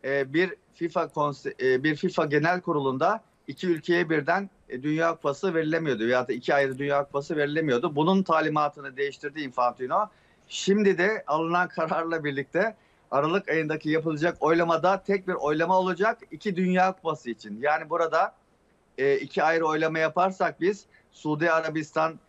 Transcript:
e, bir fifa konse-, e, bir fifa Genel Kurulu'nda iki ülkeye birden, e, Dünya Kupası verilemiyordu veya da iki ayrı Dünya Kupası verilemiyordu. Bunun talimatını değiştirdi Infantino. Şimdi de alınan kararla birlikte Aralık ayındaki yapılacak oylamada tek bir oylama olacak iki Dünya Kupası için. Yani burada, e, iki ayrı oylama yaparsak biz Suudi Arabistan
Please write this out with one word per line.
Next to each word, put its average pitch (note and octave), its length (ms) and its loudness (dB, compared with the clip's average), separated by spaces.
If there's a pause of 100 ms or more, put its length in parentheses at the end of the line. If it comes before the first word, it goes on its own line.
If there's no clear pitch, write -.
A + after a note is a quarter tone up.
e, C3+ 300 -2
bir F3 200 0 (200)
fifa E3 340 -4
konse-, D3 540 -4
e, C3 220 2
bir D3+ 120 2
fifa F3+ 280 0
Genel D3+ 360 2
Kurulu'nda D3+ 640 0 (240)
iki C#3 180 -8
ülkeye E3+ 440 0
birden, E3 400 0 (180)
e, C3 140 -10
Dünya D#3+ 320 0
Kupası D#3+ 400 -2
verilemiyordu D#3 520 0
veya B2 220 0
da C3 40 -2
iki B2 220 0
ayrı C3+ 240 2
Dünya C#3+ 260 0
Kupası C#3+ 320 -4
verilemiyordu. D3 600 0
Bunun F#3 260 4
talimatını D3+ 760 0
değiştirdi C#3+ 440 -6
Infantino. B2+ 680 -2 (400)
Şimdi G3 500 2
de G3 280 0
alınan E3 420 0
kararla E3 560 -2
birlikte D3 520 -2 (340)
Aralık D3+ 380 0
ayındaki D#3 420 -2
yapılacak D#3+ 500 0
oylamada E3+ 640 2
tek F#3+ 260 -2
bir F3+ 60 -2
oylama D#3+ 440 2
olacak F#3 400 0 (120)
iki E3+ 260 -6
Dünya F#3 360 2
Kupası D3 380 -6
için. G#2+ 300 -10
Yani D3+ 300 0
burada, E3 440 0 (640)
e, C#3 180 4
iki C#3 260 -2
ayrı D#3+ 240 2
oylama D#3+ 320 0
yaparsak F3 640 0
biz G3 260 0 (260)
Suudi D3+ 380 0
Arabistan D#3+ 680 -2 (100)